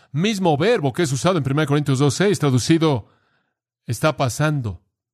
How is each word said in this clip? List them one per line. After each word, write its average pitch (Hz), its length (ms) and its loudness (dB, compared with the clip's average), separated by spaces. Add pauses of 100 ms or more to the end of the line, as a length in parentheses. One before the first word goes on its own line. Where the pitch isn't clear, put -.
(100)
Mismo 185 460 0
verbo 165 360 0
que 175 120 -2
es 131 80 -2
usado 170 260 0
en 135 60 -2
primera 139 240 0
Corintios 135 320 0
dos 139 140 2
seis, 190 260 0
traducido, 147 640 2 (800)
"está 147 300 -2
pasando". 135 680 -2 (320)